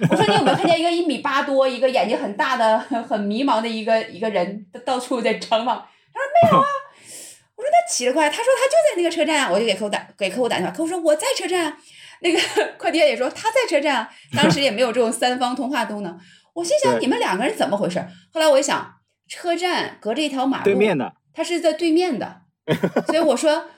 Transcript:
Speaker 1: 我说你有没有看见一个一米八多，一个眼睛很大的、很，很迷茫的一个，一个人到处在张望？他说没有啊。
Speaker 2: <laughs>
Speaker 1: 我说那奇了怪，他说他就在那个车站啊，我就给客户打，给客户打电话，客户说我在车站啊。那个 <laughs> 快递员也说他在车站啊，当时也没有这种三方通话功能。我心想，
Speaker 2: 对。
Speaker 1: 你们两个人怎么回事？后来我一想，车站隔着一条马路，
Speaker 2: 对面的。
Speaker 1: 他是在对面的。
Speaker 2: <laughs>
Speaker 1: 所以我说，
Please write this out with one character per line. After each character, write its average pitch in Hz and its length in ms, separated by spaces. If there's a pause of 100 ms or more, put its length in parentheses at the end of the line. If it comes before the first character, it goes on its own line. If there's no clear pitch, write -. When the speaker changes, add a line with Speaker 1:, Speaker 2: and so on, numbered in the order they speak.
(100)
Speaker 1:
我 - 40
说 427 120
你 403 80
有 339 80
没 285 80
有 - 80
看 370 80
见 339 120
一 320 40
个 339 100
一 349 140
米 262 140
八 277 220
多， 269 240
一 247 140
个 262 80
眼 233 180
睛 220 120
很 214 180
大 294 180
的、 220 240
很， 233 240
很 226 160
迷 208 240
茫 233 200
的 233 60
一 220 140
个， 226 260
一 170 100
个 220 100
人 196 380 (180)
到 254 160
处 247 220
在 220 120
张 226 300
望？ 226 140
他 - 420
说 622 300
没 - 0
有 554 120
啊。 571 40 (420)
Speaker 2:
<laughs> - 480
Speaker 1:
我 - 60
说 - 80
那 339 200
奇 247 160
了 254 60
怪， 302 160
他 302 80
说 466 80
他 523 220
就 - 60
在 605 260
那 349 40
个 330 80
车 311 140
站 294 200
啊， 190 60
我 185 80
就 233 60
给 214 80
客 208 140
户 - 20
打， - 180 (120)
给 196 100
客 185 80
户 247 100
打 175 120
电 170 80
话， 165 40
客 226 120
户 330 40
说 349 140
我 302 160
在 440 100 (120)
车 349 100
站 359 160
啊。 302 140 (420)
那 330 100
个 339 80 (180)
<laughs> - 200
快 370 140
递 302 80
员 302 100
也 226 80
说 254 140
他 - 200
在 440 60 (100)
车 294 140
站 285 160
啊， 226 140 (260)
当 302 140
时 285 100
也 269 100
没 214 120
有 233 100
这 247 80
种 233 100
三 254 280
方 254 180
通 262 140
话 233 160
功 208 160
能。 175 160 (340)
我 339 100
心 523 200
想， - 100
Speaker 2:
对。 - 80
Speaker 1:
你 - 60
们 440 120
两 214 200
个 247 80
人 427 100
怎 - 100
么 190 80
回 196 140
事？ - 180 (280)
后 330 40
来 311 80
我 277 120
一 277 40
想， - 340 (300)
车 339 300
站 339 420
隔 214 160
着 294 60
一 294 80
条 269 180
马 262 120
路， - 60
Speaker 2:
对 196 100
面 196 240
的。 - 160 (180)
Speaker 1:
他 320 100
是 339 180
在 330 120
对 330 180
面 320 280
的。 - 240 (260)
Speaker 2:
<laughs> 170 380
Speaker 1:
所 311 100
以 - 20
我 311 160
说， 311 300 (140)